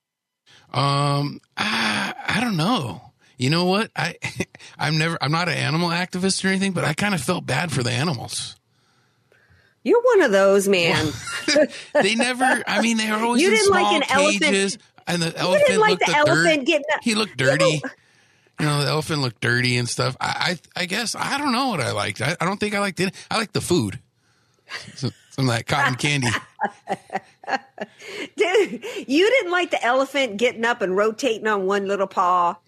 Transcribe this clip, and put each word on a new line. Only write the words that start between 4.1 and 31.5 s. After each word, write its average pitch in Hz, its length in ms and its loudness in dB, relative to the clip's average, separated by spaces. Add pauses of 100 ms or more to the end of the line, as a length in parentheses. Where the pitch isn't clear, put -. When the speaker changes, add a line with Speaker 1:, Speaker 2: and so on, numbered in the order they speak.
Speaker 1:
<laughs> - 320 -20
I'm 156 200 0
never, 165 220 0
I'm 135 100 -2
not 170 180 0
an 147 60 -2
animal 147 360 0
activist 180 540 -2
or 190 40 2
anything, 190 240 0
but 156 120 -2
I 147 100 0
kinda 202 240 -2
felt 165 280 -4
bad 147 240 -2
for 131 140 -2
the 120 80 -2
animals. - 640 -4 (1300)
Speaker 2:
You're 453 180 4
one 466 200 6
of 247 100 4
those, 196 340 6
man. 165 460 2 (340)
Speaker 1:
<laughs> - 460 0
They 220 240 2
never, 247 500 0
I 208 160 0
mean, 226 140 2
they 220 120 0
are 214 140 0
always 240 180 2
Speaker 2:
You 359 80 4
Speaker 1:
in 427 60 4
Speaker 2:
didn't 403 160 4
like - 160 4
Speaker 1:
small 403 80 2
Speaker 2:
an 294 160 0
elephant? 269 320 2
Speaker 1:
cages, 196 360 0 (280)
and 170 140 -2
the 165 60 -2
Speaker 2:
You 165 60 -4
didn't - 100 -6
Speaker 1:
elephant 539 360 4
Speaker 2:
like 427 120 4
Speaker 1:
looked - 160 0
Speaker 2:
the - 60 0
Speaker 1:
a 294 120 4
dirt-, 302 40 4
Speaker 2:
elephant 311 380 2
getting 294 180 0 (100)
up. - 100 -4
Speaker 1:
he 226 100 0
looked 208 240 -4
Speaker 2:
You 131 80 2
Speaker 1:
dirty. 151 380 4
Speaker 2:
know 269 60 -8 (680)
Speaker 1:
You 151 60 0
know, 147 160 0
the 139 60 0
elephant 151 320 -2
looked 127 200 -4
dirty 123 360 2
and 120 120 -2
stuff. 127 320 -2
I, - 380 -2 (180)
I, 175 60 -4
I 180 40 -6
guess, 202 280 -6
I - 240 -4
don't 285 140 0
know 262 160 0
what 185 120 -2
I 110 120 -2
liked. 101 300 -4
I, 160 180 -2
I 160 40 -2
don't 196 140 -2
think 208 160 -4
I 202 40 -2
liked 196 220 -2
it. 185 140 -2 (160)
I 196 60 -2
liked 220 160 -4
the 120 80 -2
food. 123 400 -2 (920)
Some, 127 160 -6 (200)
some 131 180 0
of 117 60 2
that 113 120 -4
cotton 143 300 0
candy. 143 320 0
Speaker 2:
<laughs> - 1200 -8 (880)
Dude, 349 480 2 (220)
you 349 240 4
didn't 466 200 2
like 359 200 0
the - 140 -2
elephant 262 540 0
getting 233 260 0
up 233 160 0
and 185 160 0
rotating 220 500 0
on 196 200 0